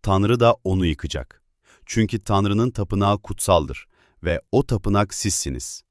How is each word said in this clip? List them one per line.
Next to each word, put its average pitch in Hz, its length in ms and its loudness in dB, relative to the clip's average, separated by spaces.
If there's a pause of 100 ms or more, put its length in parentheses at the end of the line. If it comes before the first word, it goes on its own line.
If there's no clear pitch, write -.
Tanrı 101 380 2
da 117 240 6
onu 95 220 0
yıkacak. - 560 -6 (440)
Çünkü 113 340 -2
Tanrı'nın 104 500 0
tapınağı 101 480 -2
kutsaldır - 680 -2 (380)
ve 78 160 -2 (120)
o 135 140 2
tapınak 104 480 0
sizsiniz. - 760 -6